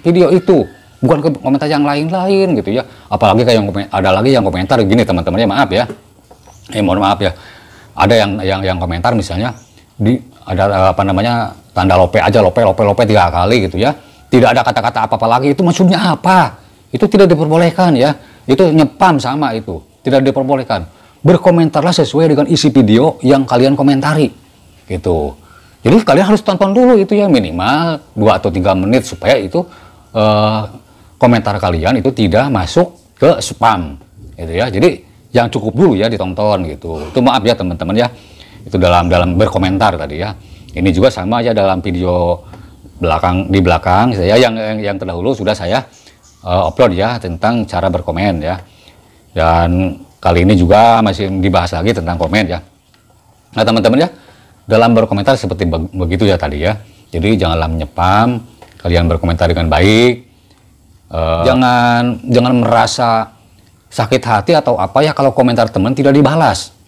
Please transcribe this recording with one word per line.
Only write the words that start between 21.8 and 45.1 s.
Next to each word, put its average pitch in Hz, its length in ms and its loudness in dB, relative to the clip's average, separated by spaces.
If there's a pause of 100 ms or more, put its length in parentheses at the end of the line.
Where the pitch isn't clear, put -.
sesuai 160 400 0
dengan 143 160 0
isi 156 240 2
video 120 520 2
yang 135 200 4
kalian 127 320 2
komentari 143 560 0 (560)
gitu. 80 480 -4 (480)
Jadi 135 160 4
kalian 185 320 2
harus 214 80 2
tonton 196 320 -2
dulu 247 240 4
itu 196 160 0
ya, 202 160 2
minimal 127 720 -2 (160)
dua 104 240 2
atau - 80 -4
tiga 92 240 -2
menit 95 320 0
supaya - 320 -2
itu, 110 240 -4 (560)
eh, 107 460 0 (580)
komentar 113 400 0
kalian 90 400 0
itu 127 160 -2
tidak 107 320 0
masuk 135 480 -2 (240)
ke 151 240 2
spam 90 560 -2 (400)
gitu 85 240 -4
ya. 123 80 -4
Jadi 127 320 0 (320)
yang 117 160 2
cukup 110 240 -6
dulu 160 240 4
ya 107 80 0
ditonton 98 640 -2
gitu. 78 400 -12
Itu 131 80 0
maaf 123 240 2
ya 117 80 2
teman-teman 92 480 -4
ya. 120 80 0 (560)
Itu 92 160 -6
dalam, 87 320 2
dalam 87 240 0
berkomentar 95 640 0
tadi 76 240 -8
ya. 104 80 -8 (400)
Ini 90 240 -2
juga 117 160 2
sama 113 320 -4
aja 117 80 -2
dalam 95 320 0
video 87 640 -4 (560)
belakang, 90 480 -2
di 98 80 2
belakang 92 560 2
saya 98 240 2
yang, 117 160 2
yang, 110 240 -6
yang 101 160 -6
terdahulu 95 400 -6